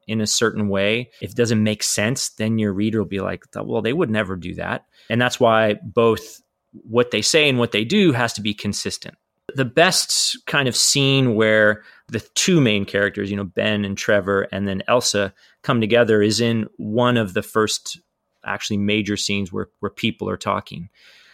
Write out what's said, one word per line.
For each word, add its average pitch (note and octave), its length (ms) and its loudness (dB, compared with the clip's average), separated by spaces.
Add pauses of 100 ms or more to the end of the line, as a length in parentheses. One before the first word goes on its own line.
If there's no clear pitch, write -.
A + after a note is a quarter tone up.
in A2 160 -4
a G#2 40 -2
certain G#2+ 440 0
way. G#2 400 -2 (100)
If F#2 120 -10
it A2+ 40 -10
doesn't A#2 260 2
make G#2+ 200 0
sense, - 480 -2
then A2 260 -4
your G#2+ 160 0
reader G#2+ 280 0
will F2 80 -4
be F#2+ 120 -6
like, F#2+ 240 -8 (100)
"Well, A2 280 -4
they A2+ 100 -2
would D#3+ 180 -2
never G#2 260 -2
do F2 180 -10
that." F2 320 -6 (240)
And A#2 100 2
that's B2 180 0
why A2 360 4 (100)
both A2+ 560 0 (320)
what A#2+ 380 -2
they A2 100 0
say D3+ 300 4
and B2+ 80 0
what A#2 140 0
they G#2+ 120 0
do F3+ 280 4
has A#2+ 220 0
to - 60 -10
be G#2 140 -4
consistent. - 600 -8 (400)
The C3 120 0
best - 800 2
kind C#3 220 0
of A2+ 60 -2
scene C3+ 600 2
where G#2+ 480 4 (260)
the A2+ 120 -4 (140)
two F3 260 2
main G#2 240 2
characters, G2 460 -2
you G#2 60 -2
know, G2+ 80 -4
Ben G#2 400 -2
and G2 140 -6
Trevor, G2 440 2 (100)
and G2 140 -4
then G2 200 -4
Elsa G#2 480 0 (280)
come A#2+ 180 0
together A2 420 4
is A2 180 2
in A#2 360 0
one A#2+ 400 0
of G#2 180 -2
the G#2 80 -2
first - 580 -4 (440)
actually G#2 320 -6
major G2+ 400 0
scenes G2 360 -4
where, G2 160 -8 (120)
where G2+ 100 -6
people G2 400 -4
are F#2+ 60 -4
talking. F#2+ 520 -6 (460)